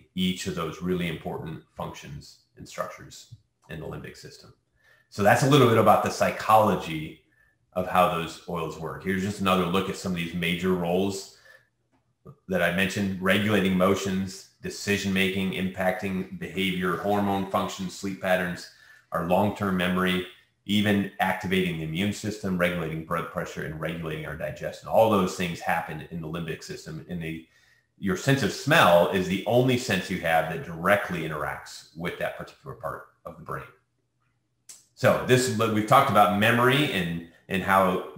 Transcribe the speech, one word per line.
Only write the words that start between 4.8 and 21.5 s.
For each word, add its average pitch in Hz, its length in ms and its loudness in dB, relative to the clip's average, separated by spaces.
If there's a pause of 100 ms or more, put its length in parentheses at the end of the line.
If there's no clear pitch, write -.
So - 140 -6
that's 120 220 6
a 135 60 6
little 127 180 10
bit 113 100 6
about 107 240 8
the 101 80 0
psychology 92 1120 2 (520)
of 92 120 -2
how 90 300 4
those 82 320 -6
oils 80 300 -6
work. 73 260 -10
Here's 95 180 -2
just 98 180 -4
another 92 260 4
look 92 220 0
at 92 80 -6
some 95 160 -6
of 87 60 -4
these 82 160 -6
major 87 400 0
roles 90 600 -2 (1120)
that 90 140 0
I 87 140 0
mentioned: 95 440 -2
regulating 98 520 2
emotions, 95 760 0 (120)
decision-making, 95 880 -2
impacting 92 840 -4
behavior, 90 580 -2
hormone 98 540 0
function, 95 400 -4
sleep 95 300 -8
patterns, 92 500 -2 (400)
our 85 160 -4
long-term 98 500 2
memory, 92 500 0 (400)
even 101 520 2
activating 92 600 0